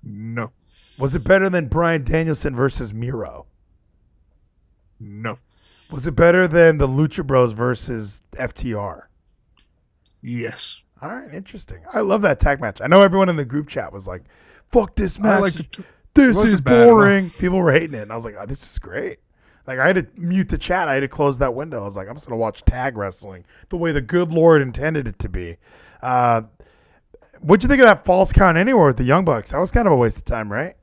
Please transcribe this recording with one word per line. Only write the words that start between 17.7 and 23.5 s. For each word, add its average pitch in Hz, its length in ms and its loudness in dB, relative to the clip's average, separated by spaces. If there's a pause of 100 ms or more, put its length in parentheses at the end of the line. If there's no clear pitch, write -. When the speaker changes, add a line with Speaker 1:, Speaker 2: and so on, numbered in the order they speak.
Speaker 2:
hating 156 240 0
it, 107 80 -12
and 104 80 -16
I 110 40 -10
was 117 100 -10
like, 104 140 -14
"Oh, 101 60 -14
this 135 240 -14
is - 80 -14
great." 131 420 -12 (460)
Like, 131 140 -10
I 135 80 2
had 185 80 2
to 180 200 -2
mute 180 340 -2
the 160 80 -4
chat. 180 320 -4
I 135 60 0
had 135 40 0
to 139 80 -4
close 143 320 -2
that 127 160 -2
window. 139 260 -10
I 98 40 -10
was 101 100 -12
like, 95 120 -12
"I'm 113 80 -16
just 151 120 -20
gonna 117 100 -6
watch 113 280 -4
tag 127 320 -2
wrestling 95 480 -10 (240)